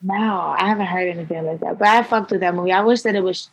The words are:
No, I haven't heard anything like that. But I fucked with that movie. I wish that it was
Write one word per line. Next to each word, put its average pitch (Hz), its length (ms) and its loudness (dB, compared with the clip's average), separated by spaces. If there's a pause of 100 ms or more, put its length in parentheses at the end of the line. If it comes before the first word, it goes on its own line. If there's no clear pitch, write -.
No, 190 560 -2
I 180 100 2
haven't 196 180 0
heard 180 220 -2
anything 165 380 -6
like 160 140 -6
that. - 180 -6
But 208 100 4
I 226 140 6
fucked 226 300 -2
with 190 80 0
that 180 140 0
movie. 180 180 0
I 190 100 4
wish 233 200 2
that 214 120 0
it 196 100 0
was 185 280 -4